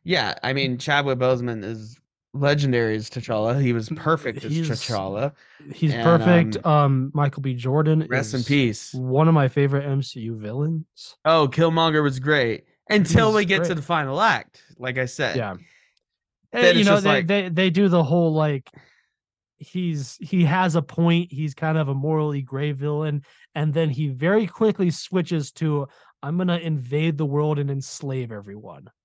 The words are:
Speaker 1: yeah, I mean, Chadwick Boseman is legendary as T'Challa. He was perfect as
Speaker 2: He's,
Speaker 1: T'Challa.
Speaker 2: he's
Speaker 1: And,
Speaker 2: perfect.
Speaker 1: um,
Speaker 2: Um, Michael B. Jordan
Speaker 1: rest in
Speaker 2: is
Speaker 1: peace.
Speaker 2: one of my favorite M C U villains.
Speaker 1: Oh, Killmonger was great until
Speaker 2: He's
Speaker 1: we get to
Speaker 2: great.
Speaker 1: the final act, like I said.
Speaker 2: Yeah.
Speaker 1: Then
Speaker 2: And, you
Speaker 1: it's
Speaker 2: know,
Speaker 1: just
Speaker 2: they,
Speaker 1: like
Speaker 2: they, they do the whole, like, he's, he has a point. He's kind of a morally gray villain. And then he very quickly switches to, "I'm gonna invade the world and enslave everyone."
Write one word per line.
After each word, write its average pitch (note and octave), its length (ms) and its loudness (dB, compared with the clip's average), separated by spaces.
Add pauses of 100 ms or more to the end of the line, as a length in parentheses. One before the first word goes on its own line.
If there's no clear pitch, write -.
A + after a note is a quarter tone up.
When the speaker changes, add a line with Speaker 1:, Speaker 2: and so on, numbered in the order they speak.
Speaker 1:
yeah, D3 380 -2
I C3 120 -2
mean, C3 240 -2
Chadwick C#3 400 0
Boseman A#2+ 440 0
is A2 380 -12 (320)
legendary C#3 640 2
as A2 140 -8
T'Challa. A#2 500 -2
He B2 140 2
was A2 160 -4
perfect D3+ 520 -4
as D3+ 140 -4
Speaker 2:
He's, D#3+ 140 -2
Speaker 1:
T'Challa. G#2+ 640 -4 (360)
Speaker 2:
he's D3 220 0
Speaker 1:
And, - 100 -4
Speaker 2:
perfect. E3+ 640 4
Speaker 1:
um, E3 80 2
Speaker 2:
Um, C#3 400 4
Michael C#3+ 300 -2
B. C3+ 100 -4
Jordan D3+ 560 0
Speaker 1:
rest B2 240 -4
in C3 80 -2
Speaker 2:
is A#2 80 -6
Speaker 1:
peace. C3+ 460 0
Speaker 2:
one C3 340 2
of E3 60 6
my C#3 140 4
favorite C#3 360 0
M C#3 180 -2
C - 180 -12
U A2+ 180 -8
villains. D3 800 -8 (100)
Speaker 1:
Oh, D#3+ 200 4
Killmonger D#3+ 560 2
was C3 160 0
great C3 460 0 (240)
until G#3 440 4
Speaker 2:
He's G#3+ 40 2
Speaker 1:
we G#3 80 2
get F3+ 200 0
to E3+ 40 -2
Speaker 2:
great. F3+ 80 -2
Speaker 1:
the D3 60 -6
final D3+ 400 -2
act, G3 400 -2 (160)
like B2 180 -6
I B2+ 80 -2
said. B2 320 -4
Speaker 2:
Yeah. G2+ 200 -6 (960)
Speaker 1:
Then B3 120 2
Speaker 2:
And, C4+ 140 6
you - 20 6
Speaker 1:
it's G3+ 80 4
Speaker 2:
know, G3+ 60 6
Speaker 1:
just G3+ 100 2
Speaker 2:
they, - 60 4
Speaker 1:
like - 160 2
Speaker 2:
they, F#3+ 240 0
they F#3 180 2
do F#3+ 220 4
the E3+ 120 4
whole, D#3+ 300 2
like, D3+ 380 -2 (880)
he's, D#3+ 640 -6
he F3 240 2
has F3 300 2
a E3 80 2
point. E3+ 500 0
He's C#3+ 220 -6
kind D#3+ 240 -2
of D3 100 0
a C#3 60 -2
morally D3 480 -2
gray C#3 300 -4
villain. D3 500 -4 (320)
And D3+ 180 0
then D#3+ 160 0
he C#3+ 200 -2
very F3 380 0
quickly G3+ 440 0
switches E3+ 640 -4
to, D3 340 -2 (360)
"I'm D3+ 140 -4
gonna F3+ 220 0
invade D3+ 580 -2
the D#3 80 -2
world D3 340 0
and C#3 120 -2
enslave C3+ 600 -8
everyone." G2+ 600 -16 (140)